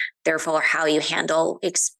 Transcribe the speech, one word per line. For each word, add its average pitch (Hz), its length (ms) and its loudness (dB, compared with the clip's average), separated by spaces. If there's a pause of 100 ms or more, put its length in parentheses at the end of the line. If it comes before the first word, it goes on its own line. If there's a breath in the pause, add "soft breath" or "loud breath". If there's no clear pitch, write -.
(240 loud breath)
therefore 156 380 0
how 156 240 0
you 151 160 2
handle 160 600 0
ex-, - 360 -2